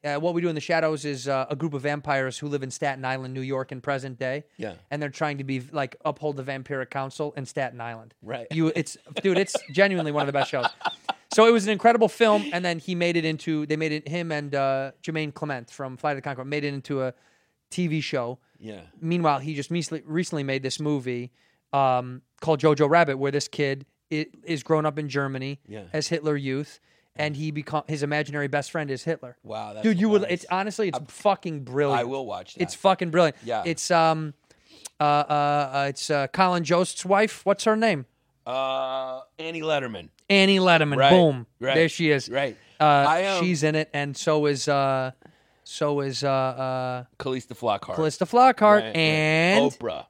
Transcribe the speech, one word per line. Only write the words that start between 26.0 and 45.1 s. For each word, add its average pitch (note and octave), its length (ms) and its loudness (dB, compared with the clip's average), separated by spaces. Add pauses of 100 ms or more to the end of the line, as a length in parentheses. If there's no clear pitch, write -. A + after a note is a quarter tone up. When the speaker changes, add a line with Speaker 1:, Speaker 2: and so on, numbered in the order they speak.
Speaker 1:
Hitler D3+ 300 -2
Youth, C#3 420 -6 (380)
and D3+ 180 -4
he D#3 160 -4
become, D3 360 -4
his D3+ 160 -4
imaginary D3 440 -2
best C#3+ 240 -4
friend D3+ 180 -4
is C3 140 -6
Hitler. C#3 400 -6
Speaker 2:
Wow, G#2+ 300 -10
that's G#2+ 100 -10
Speaker 1:
Dude, A3 160 4
you G#3+ 100 4
would, G#3 120 6
Speaker 2:
hilarious. F3+ 220 -4
Speaker 1:
it's - 80 -8
honestly, G3 360 -2
it's - 100 -4
Speaker 2:
I'm D3+ 100 -8
Speaker 1:
fucking D#3+ 580 -4
brilliant. C3+ 340 0
Speaker 2:
I A#2+ 60 -2
will C3 200 -6
watch F#2+ 320 -10
Speaker 1:
It's F3 160 -2
Speaker 2:
that. - 60 -14
Speaker 1:
fucking F3+ 320 2
brilliant. E3 320 4
Speaker 2:
Yeah. A#2 220 -4
Speaker 1:
It's, E3 260 -4
um, D#3+ 420 2 (640)
uh, D3+ 40 2
uh, D3 720 2
uh, C#3 160 0
it's, - 200 -8
uh, C#3+ 180 0
Colin F3+ 360 2
Jost's F3 420 0
wife. G3+ 400 0
What's G3 200 0
her A3 100 4
name? G#3 300 0 (400)
Speaker 2:
Uh, C3 760 -4 (180)
Annie E3 220 -8
Letterman. B2+ 480 -4 (200)
Speaker 1:
Annie G3 300 6
Letterman. D#3+ 380 4
Speaker 2:
Right, C3+ 120 8
Speaker 1:
Boom. D3 380 6 (120)
Speaker 2:
right, C3 160 0
Speaker 1:
There E3 140 4
she D#3 220 0
is. C#3 180 0
Speaker 2:
right. C3 260 -2 (240)
Speaker 1:
Uh, D3+ 40 6
Speaker 2:
I, D3+ 420 6
um, F#3+ 180 0
Speaker 1:
she's E3+ 200 0
in D#3 120 2
it, D#3 180 0
and C#3+ 220 -4
so D3+ 300 2
is, C#3+ 220 0
uh, C3+ 440 2 (520)